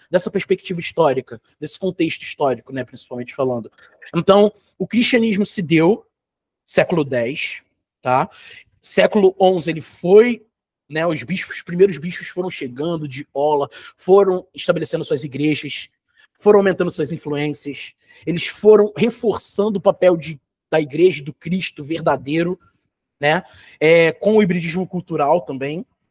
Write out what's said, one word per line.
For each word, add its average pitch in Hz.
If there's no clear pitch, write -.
dessa 185
perspectiva 185
histórica, 135
desse 151
contexto 175
histórico, 131
né, 131
principalmente 123
falando. 123
Então, 208
o 185
cristianismo 220
se -
deu 165
século 165
dez, 127
tá? 135
Século 190
onze, 180
ele 156
foi, 214
né, 156
os 151
bispos, 175
os -
primeiros 175
bispos 170
foram 180
chegando 151
de 135
ola, 143
foram 185
estabelecendo 160
suas 139
igrejas, 143
foram 208
aumentando 185
suas 151
influências, 147
eles 170
foram 208
reforçando 208
o -
papel 185
de, 151
da 156
igreja, 151
do 147
Cristo 170
verdadeiro, 160
né, 156
é, 165
com 208
o 214
hibridismo 175
cultural 165
também, 139